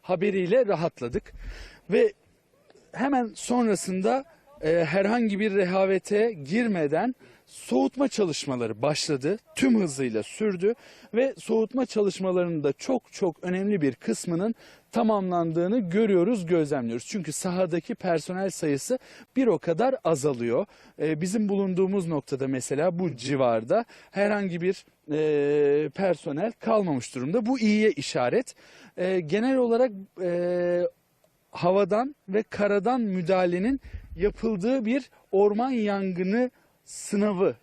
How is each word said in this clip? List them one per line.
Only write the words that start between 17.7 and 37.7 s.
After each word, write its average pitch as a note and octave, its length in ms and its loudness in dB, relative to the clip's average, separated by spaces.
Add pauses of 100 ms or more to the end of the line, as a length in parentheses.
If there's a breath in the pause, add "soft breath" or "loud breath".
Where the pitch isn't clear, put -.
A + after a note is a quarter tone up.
personel F#3 540 -2
sayısı D#3+ 500 -2 (360 loud breath)
bir C4 120 2
o F3 120 4
kadar E3+ 440 0
azalıyor. C3 600 0 (340 loud breath)
E, D#3 220 -2
bizim G#3 280 0
bulunduğumuz F#3+ 580 0
noktada C#3 400 -4
mesela C#3+ 520 -2
bu F3 160 -2
civarda B2+ 720 2 (260 loud breath)
herhangi G3 500 0
bir, F#3 240 -2 (260)
e, D3 800 2
personel F3 600 -2
kalmamış F#3+ 640 0
durumda. E3 300 -2
Bu B3+ 140 0
iyiye G#3+ 320 4
işaret. C#3 640 -2 (420 loud breath)
E, F#3 220 0
genel G#3 380 0
olarak, A#3+ 340 2 (300)
e, F3 600 0 (720)
havadan G3+ 640 2 (140)
ve G#3 140 0
karadan G#3 580 0
müdahalenin F#3 800 0 (340 loud breath)
yapıldığı G#3+ 720 -2
bir B3+ 240 -2 (220 soft breath)
orman G#3 380 4
yangını G3+ 800 0 (360 soft breath)
sınavı G3 760 0